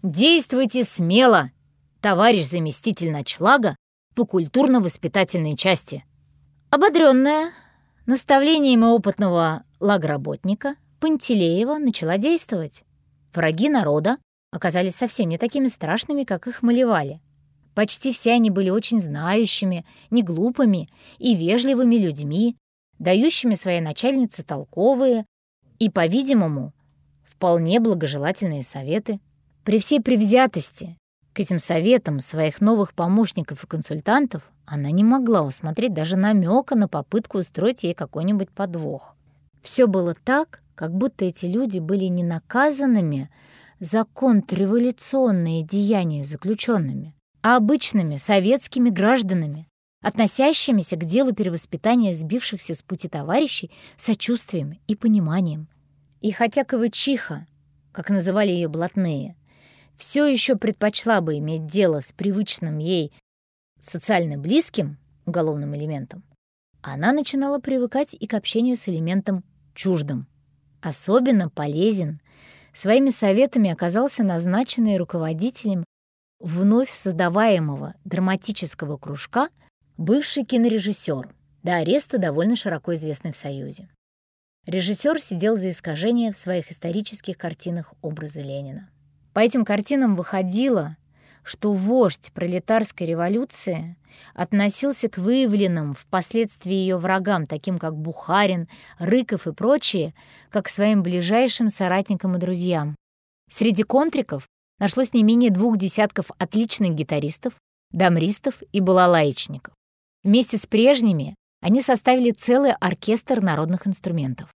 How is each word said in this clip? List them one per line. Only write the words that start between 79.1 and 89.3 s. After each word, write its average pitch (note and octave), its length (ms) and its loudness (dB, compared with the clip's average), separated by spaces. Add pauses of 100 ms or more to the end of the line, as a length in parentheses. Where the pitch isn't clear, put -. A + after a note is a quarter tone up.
бывший B3+ 460 0
кинорежиссёр, G#3+ 920 -2 (260)
до F3 140 -2
ареста G3+ 420 0
довольно F3+ 380 0
широко F3 400 -4
известный D#3 360 -6
в - 60 -8
Союзе. C#3+ 520 -12 (760)
Режиссёр G3+ 560 -2
сидел G#3 360 -2
за F#3+ 120 -2
искажение G#3 640 -2
в G3 60 -8
своих F3+ 340 -6
исторических F#3 640 -8
картинах F3 640 -8
образа D3+ 400 -10
Ленина. C#3 480 -12 (440)